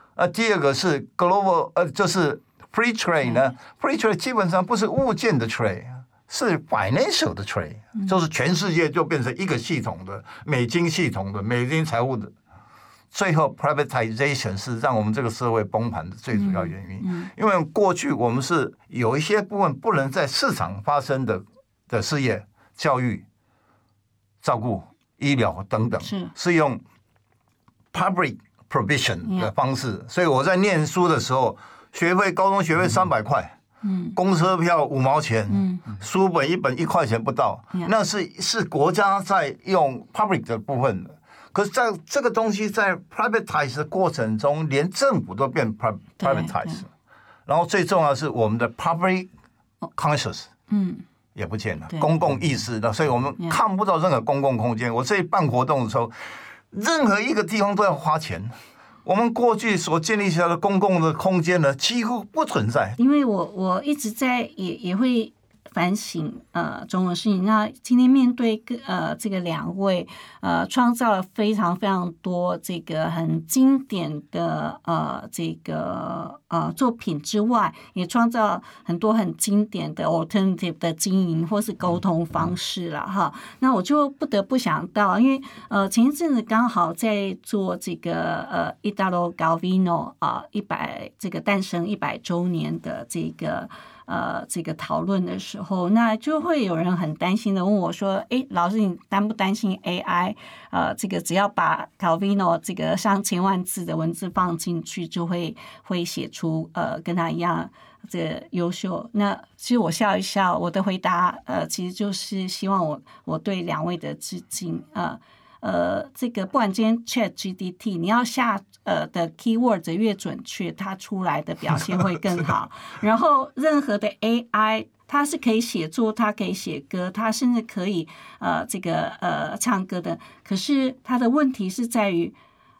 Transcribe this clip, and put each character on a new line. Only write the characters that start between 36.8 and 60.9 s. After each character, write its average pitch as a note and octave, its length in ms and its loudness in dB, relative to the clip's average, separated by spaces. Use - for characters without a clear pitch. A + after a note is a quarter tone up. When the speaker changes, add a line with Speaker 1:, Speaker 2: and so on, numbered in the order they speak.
Speaker 1:
块 E3 220 2
钱 A#2 160 0
不 A2+ 100 -2
到， B2 400 0
Speaker 2:
Yeah。 F3 160 -2
Speaker 1:
那 G#3+ 160 4
是， G3+ 260 -2
是 A3 220 0
国 D3 280 2
家 G3 280 4
在 E3+ 440 2
用 D3+ 480 2
public F#3+ 320 0
的 A2+ 140 -2
部 B2 240 -2
分 G#2+ 220 2
的。 - 80 -18
可 G3+ 120 2
是 G3+ 60 -4
在 A#3+ 200 2
这 - 160 -2
个 B3 100 2
东 A3 220 2
西 G#3 160 -2
在 G3+ 260 0
privatize D#3 640 -2
的 D3+ 100 -2
过 F3+ 240 0
程 A2 260 -2
中， D3 320 0
连 D3 220 0
政 B3+ 340 2
府 F#2+ 100 -10
都 C3 140 0
变 B2+ 180 0
pri-， G#2+ 180 -2
Speaker 2:
对， C#3+ 100 -2
Speaker 1:
privatize。 D#2+ 360 -2
Speaker 2:
对。 - 200 -10
Speaker 1:
然 D#3 100 0
后 E3+ 80 2
最 F#3 180 2
重 E3+ 200 2
要 D3 80 4
的 C#3 40 2
是 C#3 140 -4
我 A#2 180 2
们 G#2+ 120 0
的 A#2 160 0
public F#3 520 0
conscious - 460 -2
Speaker 2:
哦。 - 60 -20
嗯。 G3 300 0
Speaker 1:
也 G2+ 140 -6
不 G2+ 100 -6
见 F#2+ 240 -4
了， D#2+ 80 -14
Speaker 2:
对。 E3 100 -8
Speaker 1:
公 D#3 200 2
共 D3+ 240 0
意 C#3 120 0
识， A2 260 -4
那 A#2 120 0
所 E3 120 0
以 D3 40 2
我 B2 80 2
们 C3 180 -2
看 F#3+ 260 2
不 F#3 120 0
到 F3 120 4
任 F3 120 2
何 B2+ 100 2
公 C#3 220 0
共 C3 160 2
空 A#2 180 0
间。 A#2+ 140 -2
Speaker 2:
Yeah。 A2+ 60 -2
Speaker 1:
我 B2 60 0
这 G3+ 140 0
一 F3+ 60 2
办 F3+ 240 0
活 B2 180 2
动 C3+ 200 2
的 G#2+ 40 -2
时 G#2+ 80 -2
候， A#2 140 0
任 C#4+ 360 0
何 G3+ 120 4
一 - 140 0
个 G#3+ 100 0
地 G#3 160 -4
方 G3+ 160 2
都 G3+ 100 4
要 F3 100 4
花 D#3 240 0
钱。 G#2 320 -8
我 F3+ 100 0
们 A3+ 180 2
过 A#3 240 4
去 G#3+ 220 2
所 E3 200 0
建 G3+ 200 0
立 G3+ 100 2
起 E3+ 120 2
来 F3 80 4
的 E3+ 100 0
公 G3 200 2
共 F#3 220 4